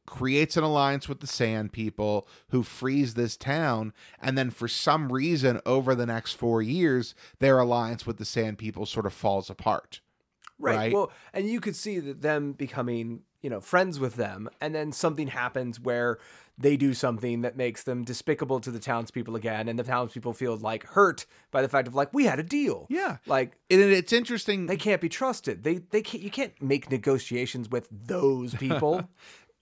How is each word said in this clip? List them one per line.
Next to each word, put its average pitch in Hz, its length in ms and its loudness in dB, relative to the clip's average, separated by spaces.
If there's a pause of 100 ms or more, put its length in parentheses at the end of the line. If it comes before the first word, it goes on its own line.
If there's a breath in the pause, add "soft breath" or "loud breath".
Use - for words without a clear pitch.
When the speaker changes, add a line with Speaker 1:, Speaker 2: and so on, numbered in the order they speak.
Speaker 1:
creates 139 500 0
an 156 80 4
alliance 139 440 2
with 139 120 -8
the 143 60 -10
Sand 110 460 -2
People, 107 540 -2 (240 soft breath)
who 127 120 2
frees 131 520 0
this 117 220 -2
town, 131 560 -2 (300 loud breath)
and 131 160 -2
then 127 120 0
for 117 180 -8
some 147 440 2
reason 135 540 2
over 131 280 4
the 120 120 0
next 113 280 -4
four 117 280 2
years, 131 520 2 (260 loud breath)
their 135 180 6
alliance 120 480 0
with 113 100 -6
the 107 80 -8
Sand 110 340 -2
People 107 280 -6
sort 110 200 -4
of 95 60 -2
falls 98 380 0
apart. - 500 -4 (580)
Speaker 2:
Right. 262 180 0
Speaker 1:
Right? 113 160 2
Speaker 2:
Well, 196 200 2 (220 loud breath)
and 202 140 -2
you 226 120 -2
could 196 160 -6
see 202 220 -6
that 139 240 -8
them 147 300 0
becoming, 120 680 -6 (220)
you 139 80 -6
know, 104 100 -6
friends 180 400 0
with 123 160 -2
them, 104 320 -4 (120)
and 151 140 -4
then 151 180 -4
something 151 360 -2
happens 123 520 -4
where 120 380 0 (380 loud breath)
they 143 200 4
do 135 180 4
something 120 480 -2
that 123 140 -4
makes 123 280 -2
them 123 180 -4
despicable 131 580 -2
to 127 100 -8
the 117 100 -8
townspeople 117 560 -4
again, 110 320 -4
and 117 100 -4
the 120 60 -4
townspeople 123 480 -4
feel, 117 240 -2
like, 107 300 -6
hurt 196 400 4 (240 soft breath)
by 135 120 2
the 131 60 2
fact 135 180 2
of, 120 80 -10
like, 143 200 2
"We 285 100 4
had 147 160 4
a - 20 -4
deal." 254 460 -2
Speaker 1:
Yeah. 302 380 -2
Speaker 2:
Like, 131 300 2 (140)
Speaker 1:
And 185 100 10
it's 196 320 6
interesting. 220 540 0
Speaker 2:
they 190 100 0
can't 208 240 2
be 165 80 0
trusted. 135 560 -2
They, 160 100 2 (160)
they 214 120 2
can't, 196 200 -10
you 202 80 -8
can't 262 320 -6
make 139 280 0
negotiations 123 800 0
with 123 200 -4
those 123 640 -2
people. 151 600 0
Speaker 1:
<laughs> - 40 -20 (440 loud breath)